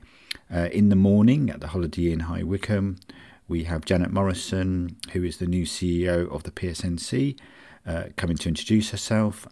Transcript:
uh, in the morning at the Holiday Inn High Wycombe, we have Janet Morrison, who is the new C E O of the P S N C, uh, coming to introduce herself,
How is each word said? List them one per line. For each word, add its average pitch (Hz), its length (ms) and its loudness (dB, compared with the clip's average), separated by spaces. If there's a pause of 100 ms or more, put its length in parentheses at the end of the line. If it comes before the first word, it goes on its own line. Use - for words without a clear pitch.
(540)
uh, 87 180 0
in 104 180 6
the 101 80 6
morning 104 520 6
at 80 120 -10
the 80 60 -8
Holiday 85 440 0
Inn 82 80 0
High 82 240 -4
Wycombe, 98 540 -2 (500)
we 85 160 -2
have 82 220 -4
Janet 90 260 2
Morrison, 92 840 -2 (160)
who 90 100 -2
is 87 140 -4
the 90 100 -4
new 90 180 0
C 87 380 -2
E 90 60 0
O 87 160 0
of - 180 -8
the - 80 -12
P - 160 -6
S 85 160 -8
N 87 160 -2
C, 135 380 -2 (500)
uh, 85 280 -6
coming 85 220 -2
to 87 120 -4
introduce 107 420 2
herself, 107 600 -2